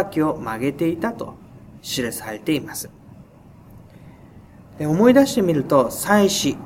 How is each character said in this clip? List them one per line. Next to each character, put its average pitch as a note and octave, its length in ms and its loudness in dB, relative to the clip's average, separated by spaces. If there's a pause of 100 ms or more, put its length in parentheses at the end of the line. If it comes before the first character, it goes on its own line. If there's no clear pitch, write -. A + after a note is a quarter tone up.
き D#3 140 -2
を D#3 140 -2
曲 A2+ 200 -8
げ C#3 160 -4
て E3 140 -2
い E3+ 100 -2
た A#3 160 -4
と - 220 -12 (480)
記 A#2+ 280 -6
さ G#2+ 200 -12
れ G#2 80 -12
て D#3 140 -4
い C3 80 -2
ま - 120 -16
す。 - 160 -12 (1900)
で、 D3+ 80 -4
思 F#3+ 240 6
い - 20 6
出 C#4 140 6
し - 80 -6
て G#3 80 2
み E3+ 100 2
る C#3 100 0
と、 C3 280 2
祭 G3+ 380 2
司 - 360 -2